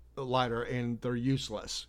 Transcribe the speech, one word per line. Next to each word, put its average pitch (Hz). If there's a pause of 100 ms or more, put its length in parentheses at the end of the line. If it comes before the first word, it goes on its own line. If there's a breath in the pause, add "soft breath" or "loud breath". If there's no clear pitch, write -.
(160)
lighter, 123
and 120
they're 123
useless. 120